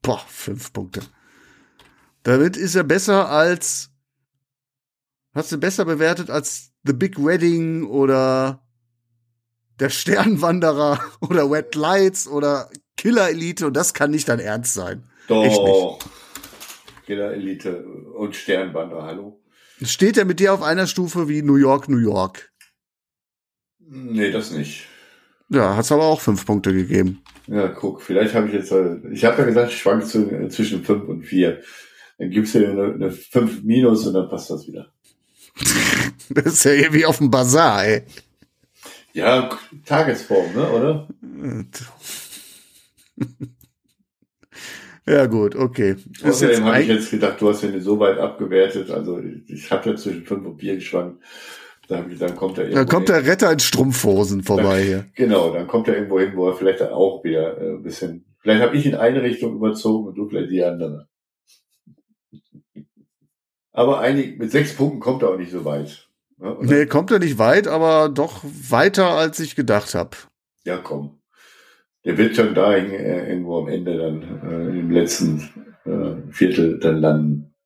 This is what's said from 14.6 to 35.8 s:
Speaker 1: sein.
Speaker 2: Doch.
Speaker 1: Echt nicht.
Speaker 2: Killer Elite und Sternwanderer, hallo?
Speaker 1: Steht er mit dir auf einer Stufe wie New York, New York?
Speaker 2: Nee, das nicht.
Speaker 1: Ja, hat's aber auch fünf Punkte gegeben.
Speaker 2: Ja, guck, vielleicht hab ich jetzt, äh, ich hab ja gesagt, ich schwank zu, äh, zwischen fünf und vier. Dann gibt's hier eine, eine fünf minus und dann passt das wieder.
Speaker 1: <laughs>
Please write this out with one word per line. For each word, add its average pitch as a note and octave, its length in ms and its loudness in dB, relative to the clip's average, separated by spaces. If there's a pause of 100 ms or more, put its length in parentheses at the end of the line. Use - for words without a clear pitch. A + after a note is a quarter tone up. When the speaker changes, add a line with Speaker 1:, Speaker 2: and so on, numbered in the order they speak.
Speaker 1:
sein. F#2+ 280 -8 (260)
Speaker 2:
Doch. A2 160 4
Speaker 1:
Echt G#2+ 180 6
nicht. F#2+ 480 2 (960)
Speaker 2:
Killer G2+ 260 -6
Elite F#2+ 520 -8
und - 520 -10
Sternwanderer, F#2 680 -4
hallo? G2 360 -14 (420)
Speaker 1:
Steht G3 340 2
er G#3 80 4
mit F3 160 -2
dir G3 140 6
auf F#3+ 80 -4
einer E3+ 240 0
Stufe E3+ 420 -4
wie D3+ 140 -2
New C#3+ 140 4
York, C#3 320 2
New C3 100 2
York? - 540 -2 (1300)
Speaker 2:
Nee, B2 500 -4
das A2 220 -6
nicht. D2 340 -8 (640)
Speaker 1:
Ja, G#2 260 4
hat's A#2 160 0
aber D3+ 120 4
auch D3+ 160 2
fünf G2+ 260 0
Punkte G2 260 0
gegeben. F#2 480 0 (280)
Speaker 2:
Ja, G2+ 200 -2
guck, - 320 -8
vielleicht G#2+ 340 0
hab G#2+ 120 2
ich G2+ 80 -4
jetzt, F#2+ 180 -4
äh, F2+ 240 2 (160)
ich - 140 -2
hab A2+ 120 4
ja C#3 60 4
gesagt, A#2+ 280 2
ich - 60 -10
schwank G#2+ 280 0
zu, G#2 240 0
äh, - 180 -6
zwischen G#2+ 360 -4
fünf G2+ 240 -2
und E2 160 -8
vier. F2 360 0 (580)
Dann F2+ 120 -6
gibt's G#2+ 220 0
hier G#2 180 2
eine, G2 240 -2
eine F#2+ 160 -4
fünf - 540 -2
minus A2+ 420 4
und F#2 80 -2
dann F#2 160 0
passt - 200 -10
das - 180 -10
wieder. - 240 -18 (640)
Speaker 1:
<laughs> - 80 -8 (680)